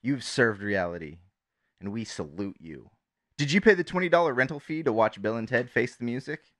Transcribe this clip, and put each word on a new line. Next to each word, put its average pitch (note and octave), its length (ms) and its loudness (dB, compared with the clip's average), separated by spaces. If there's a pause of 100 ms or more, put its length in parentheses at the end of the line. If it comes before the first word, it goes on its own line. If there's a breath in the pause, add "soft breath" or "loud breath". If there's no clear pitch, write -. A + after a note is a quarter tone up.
you've B2+ 220 -4
served A2 380 -2
reality, F2 580 -6 (600)
and G2+ 140 -10
we A2+ 100 -8
salute F#2 560 -10
you. D#2 300 -18 (480)
Did C#3+ 160 -4
you G3+ 80 2
pay A3 120 6
the F3 120 0
twenty F3+ 240 -2
dollar E3+ 240 8
rental C3 260 0
fee D#3+ 240 -8
to C#3 80 2
watch A2 300 2
Bill G#2+ 160 -2
and A2+ 100 -6
Ted B2 220 0
Face A#2+ 260 -2
the - 80 -10
Music? C3 380 -8 (180)